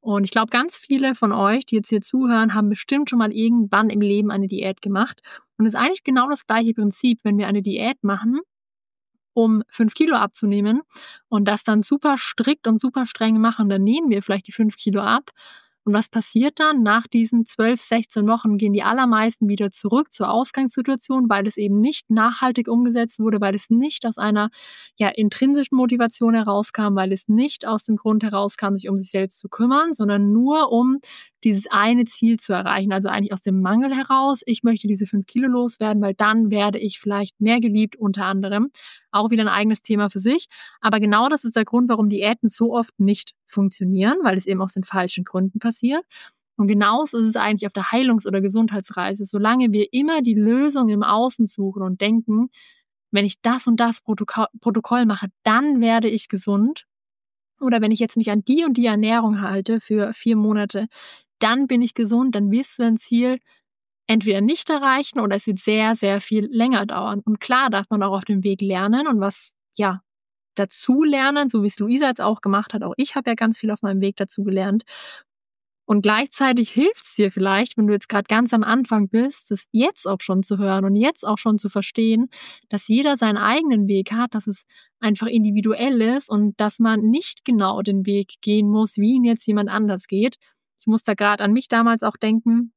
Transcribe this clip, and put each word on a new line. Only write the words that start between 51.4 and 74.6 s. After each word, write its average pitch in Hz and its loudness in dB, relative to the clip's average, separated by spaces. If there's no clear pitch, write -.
suchen 196 -6
und 185 -4
denken, 226 0
wenn 202 2
ich 196 -6
das 247 -2
und 226 2
das 233 0
Protokoll, 214 -4
Protokoll 233 0
mache, 202 -2
dann 254 2
werde 226 2
ich 220 -4
gesund. 208 0
Oder 240 2
wenn 214 2
ich 220 0
jetzt 226 -2
mich 226 0
an 208 0
die 311 2
und 269 0
die 240 2
Ernährung 214 2
halte 196 -2
für 214 -2
vier 226 0
Monate, 208 0
dann 247 2
bin 247 2
ich 233 -2
gesund, 233 0
dann 202 0
wirst 240 -2
du 247 -2
dein 226 2
Ziel 247 0
entweder 208 2
nicht 262 0
erreichen 277 0
oder 202 0
es 196 -4
wird 196 -2
sehr, 220 0
sehr 202 0
viel 214 -2
länger 233 0
dauern. 208 -6
Und 214 0
klar 254 0
darf 196 -2
man 208 0
auch 196 0
auf 185 -4
dem 196 -2
Weg 196 -2
lernen 202 0
und 240 2
was, - -4
ja, 190 -2
dazu 254 0
lernen, 277 0
so 226 0
wie 202 0
es - -6
Luisa 254 0
jetzt 247 -4
auch 214 -2
gemacht 202 -2
hat. 226 -4
Auch - -6
ich - -4
habe 254 -4
ja 233 0
ganz 226 0
viel 220 -2
auf 208 -6
meinem 196 0
Weg 196 -2
dazu 196 -6
gelernt. 196 0